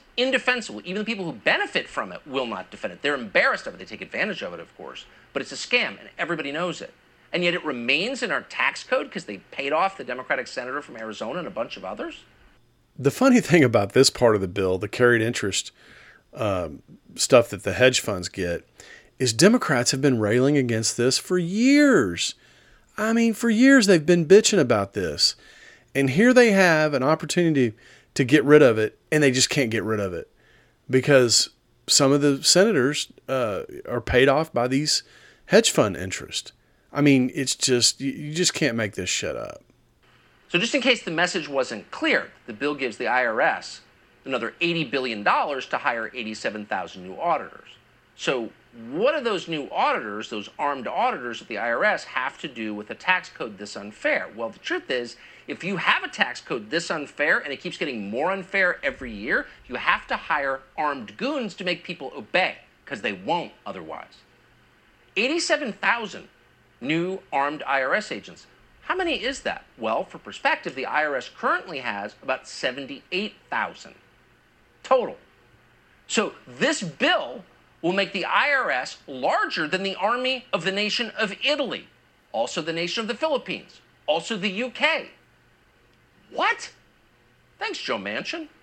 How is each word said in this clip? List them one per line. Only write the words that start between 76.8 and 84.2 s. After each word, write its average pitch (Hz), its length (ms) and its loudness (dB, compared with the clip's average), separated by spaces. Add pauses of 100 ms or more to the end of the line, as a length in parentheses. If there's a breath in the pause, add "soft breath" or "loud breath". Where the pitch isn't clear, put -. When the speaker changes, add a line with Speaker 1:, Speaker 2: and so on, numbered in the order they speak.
Speaker 1:
bill 196 640 -2 (360)
will 170 120 0
make 190 200 -2
the 180 100 -6
I 254 300 0
R 233 180 0
S 131 260 -4 (100)
larger 165 600 -2
than 185 160 -2
the 196 120 -4
army 247 580 -2
of 180 100 -4
the 190 80 0
nation 208 460 -4
of 208 160 -2 (100)
Italy, 254 440 -2 (440)
also 120 300 -2
the 160 120 -4
nation 175 280 -4
of 214 60 -6
the 233 60 -4
Philippines, 220 680 -4 (240)
also 170 300 -2